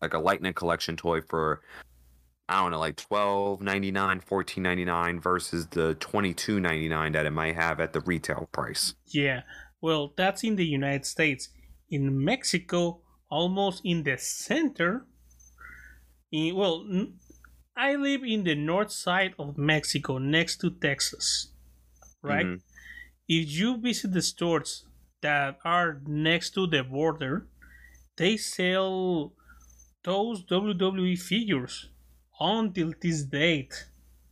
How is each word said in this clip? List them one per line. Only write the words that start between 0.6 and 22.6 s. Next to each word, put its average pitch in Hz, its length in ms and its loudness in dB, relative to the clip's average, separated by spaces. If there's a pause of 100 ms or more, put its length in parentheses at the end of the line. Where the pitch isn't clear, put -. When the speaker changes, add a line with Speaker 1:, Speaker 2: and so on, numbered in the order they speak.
Speaker 1:
toy 82 240 0
for, 78 420 -2 (840)
I 95 140 4
don't 90 80 2
know, 82 80 -2
like, 78 180 -2
twelve 101 640 0
ninety-nine, 98 600 0
fourteen 95 420 -2
ninety-nine 87 580 0
versus 85 460 -2
the 80 280 0
twenty-two 101 640 -2
ninety-nine 78 520 0
that 78 140 2
it 76 60 -2
might 80 220 0
have 82 260 0
at 80 120 0
the 78 80 0
retail - 520 -2
price. - 420 -4 (120)
Speaker 2:
Yeah, 139 360 -2 (380)
well, 156 360 -2
that's 190 280 0
in 220 120 0
the 180 100 2
United 139 400 0
States. 147 420 0 (420)
In 135 340 2
Mexico, 175 760 0 (280)
almost 185 560 0
in 170 200 0
the 135 120 0
center, 233 920 -2 (1200)
in, 160 240 0
well, 190 340 0
n-, 190 260 -2 (600)
I 277 200 2
live 277 260 0
in 220 220 0
the 165 100 4
north 170 380 0
side 185 460 0
of 143 200 -8
Mexico, 143 600 0
next 156 400 2
to 175 120 0
Texas, - 800 -2 (680)
right? 147 240 2
Speaker 1:
Mm-hmm. 90 140 -4 (680)